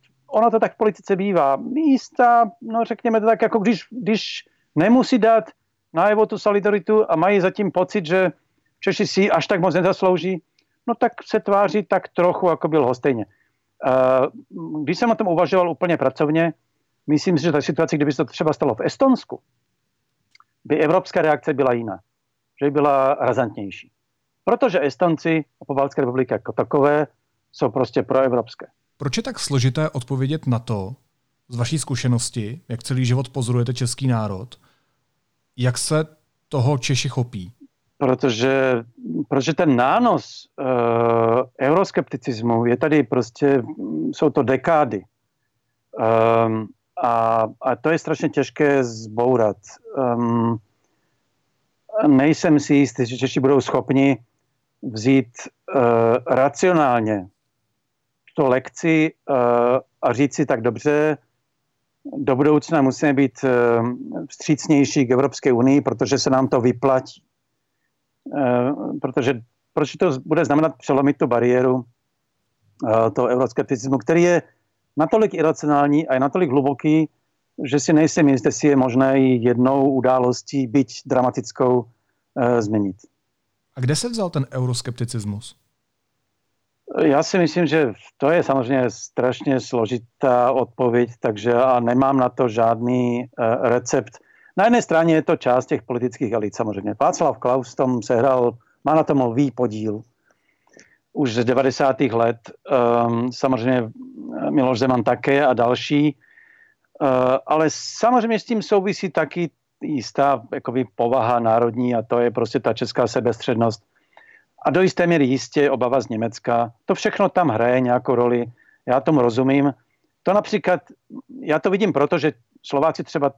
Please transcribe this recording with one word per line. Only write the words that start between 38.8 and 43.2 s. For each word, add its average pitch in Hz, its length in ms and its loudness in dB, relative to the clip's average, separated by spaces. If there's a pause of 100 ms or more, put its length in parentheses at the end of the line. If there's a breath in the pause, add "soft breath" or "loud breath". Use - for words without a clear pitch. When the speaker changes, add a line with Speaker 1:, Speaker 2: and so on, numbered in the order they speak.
Speaker 1:
protože 139 260 -2
ten 156 220 2
nános, 165 720 0 (120)
eh, 143 40 -6 (960)
euroskepticismu 131 1080 -2
je 120 100 2
tady 151 260 2
prostě, 131 600 0 (500)